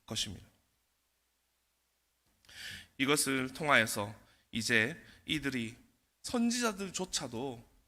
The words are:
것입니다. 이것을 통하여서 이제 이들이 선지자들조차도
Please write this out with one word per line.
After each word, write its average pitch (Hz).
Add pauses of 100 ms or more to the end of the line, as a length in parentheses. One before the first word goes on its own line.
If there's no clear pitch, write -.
것입니다. 107 (2500)
이것을 135
통하여서 113 (380)
이제 117 (240)
이들이 131 (480)
선지자들조차도 185 (200)